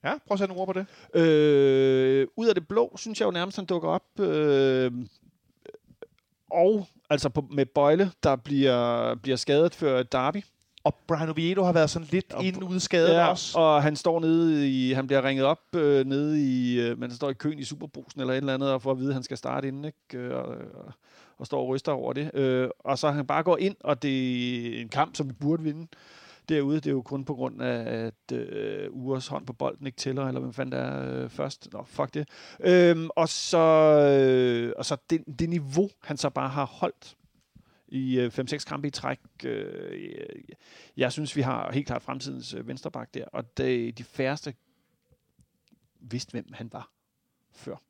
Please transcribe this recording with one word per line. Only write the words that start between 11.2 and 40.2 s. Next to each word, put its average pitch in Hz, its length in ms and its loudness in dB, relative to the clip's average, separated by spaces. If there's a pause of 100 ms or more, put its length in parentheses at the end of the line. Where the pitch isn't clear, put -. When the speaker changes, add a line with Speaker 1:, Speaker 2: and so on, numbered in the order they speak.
Speaker 1:
Oviedo 170 360 0
har 180 80 4
været 160 180 4
sådan 165 200 -8
lidt 185 220 -2
Speaker 2:
Og - 120 -6
Speaker 1:
ind 185 120 -2
Speaker 2:
Br- 190 140 -8
Speaker 1:
ude 185 100 -2
skadet 170 340 4
Speaker 2:
Ja, 170 120 6
Speaker 1:
også. 170 320 0
Speaker 2:
og 156 240 6
han 151 140 2
står 165 240 0
nede 160 500 2
i, 131 220 0
han 131 140 -2
bliver 135 180 2
ringet 135 220 0
op, 156 140 2 (140)
øh, 143 320 4
nede 147 360 0
i, 123 380 2
øh, 120 180 -2
men 123 120 -8
han 120 60 -14
står 139 140 -4
i 131 40 -4
køen 151 240 -6
i 139 60 -10
Superbrugsen 139 560 -14
eller 131 140 -2
et - 20 0
eller 135 180 -2
andet, 135 180 0
og 131 100 -2
får 135 80 -2
at 131 80 0
vide, 131 100 -2
at 139 60 -2
han 131 80 -6
skal 127 140 -10
starte 135 320 -6
inden, 139 160 -10
ikke? 151 140 -12 (160)
Øh, 123 220 -8
og, 127 80 -6 (300)
og, - 180 -20 (460)
og 135 80 -12
står 139 140 -4
og 127 80 -4
ryster 135 240 -4
over 127 200 -4
det. 147 220 -6
Øh, 127 340 0 (100)
og 135 200 -4
så 151 120 0
han 143 160 -4
bare 147 160 0
går 170 160 4
ind, 196 220 -2
og 143 220 -2
det 123 720 -2
er 117 40 -8
en 117 80 -12
kamp, 151 280 -2
som 143 120 -4
vi 127 40 -10
burde 151 300 -2
vinde 156 240 -8 (600)
derude. 147 280 2
Det 151 100 -2
er 147 40 0
jo 135 120 0
kun 139 220 -8
på 143 100 -6
grund 127 280 -6
af, 117 440 -4
at, - 320 -12
øh, 104 520 -6
Ures 131 360 -6
hånd 139 200 -10
på 131 60 -12
bolden 135 340 -6
ikke 131 100 -12
tæller, 135 300 -4
eller 131 140 -4
hvem 127 120 -8
fanden 131 200 -8
der 131 60 -4
er, 131 460 -6
øh, - 60 -12
først. - 420 -10
Nå, 104 140 -12
fuck - 280 -6
det. 147 140 -6 (320)
Øhm, 175 560 6
og 160 120 2
så, - 300 -2
øh, 139 1160 6
og - 80 -8
så 147 120 -4 (140)
det, 165 140 0 (140)
det 165 100 0
niveau, 170 420 0 (120)
han 147 140 -8
så 143 140 -2
bare 135 180 -4
har 139 160 -2
holdt - 520 -8 (720)
i, 131 300 -2
øh, 123 120 2
fem-seks 139 340 -6
kampe 143 240 -6
i - 20 -4
træk. - 280 -6 (260)
Øh, 50 840 -10 (680)